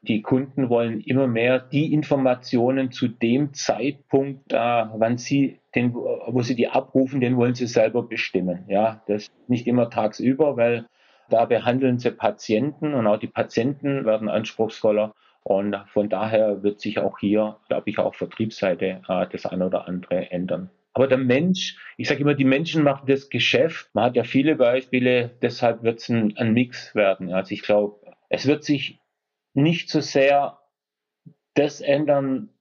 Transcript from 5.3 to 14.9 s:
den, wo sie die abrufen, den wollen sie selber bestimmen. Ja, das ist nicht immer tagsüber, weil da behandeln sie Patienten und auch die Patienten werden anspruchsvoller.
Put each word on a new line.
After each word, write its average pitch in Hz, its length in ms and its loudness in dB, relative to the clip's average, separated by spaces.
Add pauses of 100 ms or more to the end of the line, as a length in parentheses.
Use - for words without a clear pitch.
den, 120 180 2
wo 120 480 -4
sie 123 140 -2
die - 120 0
abrufen, 135 540 0
den 123 160 2
wollen 120 180 2
sie 123 120 -4
selber 113 360 2
bestimmen. 92 640 -4
Ja, 110 400 0
das 104 160 -2
ist - 260 -20
nicht 120 160 0
immer 120 240 2
tagsüber, 127 680 0
weil 117 280 0 (440)
da 113 160 4
behandeln 123 540 0
sie 120 120 -2
Patienten 131 840 -2
und 117 140 0
auch 107 100 4
die 127 100 -8
Patienten 135 760 -2
werden 110 240 0
anspruchsvoller. 107 840 -2 (280)